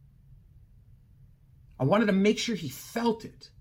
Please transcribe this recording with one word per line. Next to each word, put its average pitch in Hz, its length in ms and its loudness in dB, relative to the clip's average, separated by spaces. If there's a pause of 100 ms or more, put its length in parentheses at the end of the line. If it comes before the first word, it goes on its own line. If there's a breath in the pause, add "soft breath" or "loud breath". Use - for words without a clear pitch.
(1800)
I - 60 -4
wanted 202 220 4
to 208 80 2
make 208 260 4
sure 233 160 -4
he 160 140 -8
felt - 560 -4
it. - 240 -20 (120)